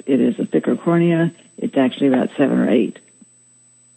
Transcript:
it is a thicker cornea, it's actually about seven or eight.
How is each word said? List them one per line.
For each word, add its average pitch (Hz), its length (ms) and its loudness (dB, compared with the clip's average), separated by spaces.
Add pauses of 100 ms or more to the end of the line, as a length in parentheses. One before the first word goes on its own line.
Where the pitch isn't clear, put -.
it 135 140 2
is 123 180 2
a - 60 -4
thicker 131 320 -2
cornea, 170 560 0 (240)
it's - 220 -6
actually 139 300 0
about 127 280 0
seven 123 220 0
or 123 100 0
eight. 117 300 0 (1000)